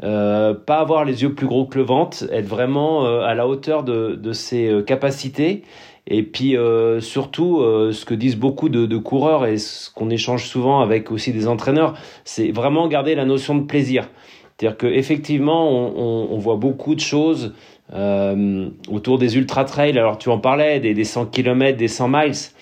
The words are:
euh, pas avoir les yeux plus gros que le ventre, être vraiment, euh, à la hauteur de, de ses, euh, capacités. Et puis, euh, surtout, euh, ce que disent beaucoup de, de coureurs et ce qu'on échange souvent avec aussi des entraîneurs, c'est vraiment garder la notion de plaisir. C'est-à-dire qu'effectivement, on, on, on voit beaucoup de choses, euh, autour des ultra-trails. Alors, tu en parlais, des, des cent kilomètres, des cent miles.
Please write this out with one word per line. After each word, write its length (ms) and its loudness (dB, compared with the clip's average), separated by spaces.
euh, 540 2
pas 240 0
avoir 260 2
les 160 -2
yeux 140 0
plus 100 -2
gros 220 0
que 100 -6
le 60 4
ventre, 480 0
être 160 -2
vraiment, 580 0
euh, 160 2
à 140 0
la 100 0
hauteur 380 -2
de, 320 -2
de 180 -6
ses, 360 -2
euh, 120 4
capacités. 800 -2
Et 160 0
puis, 340 0
euh, 420 2
surtout, 600 -2
euh, 300 2
ce 140 -10
que 100 -2
disent 220 0
beaucoup 320 0
de, 180 2
de 100 -2
coureurs 480 2
et 140 0
ce 320 -12
qu'on 180 -6
échange 380 -2
souvent 340 2
avec 300 0
aussi 200 -4
des 160 -2
entraîneurs, 480 2
c'est 240 -2
vraiment 380 0
garder 260 0
la 120 0
notion 280 0
de 120 0
plaisir. 440 0
C'est-à-dire 220 -2
qu'effectivement, 920 0
on, 260 0
on, 380 -2
on 60 -2
voit 160 0
beaucoup 400 -2
de 60 -4
choses, 520 0
euh, 720 0
autour 320 0
des 180 2
ultra-trails. 640 0
Alors, 180 2
tu 120 -2
en 100 2
parlais, 400 2
des, 160 0
des 80 0
cent 240 -4
kilomètres, 500 2
des 100 0
cent 200 -2
miles. 260 2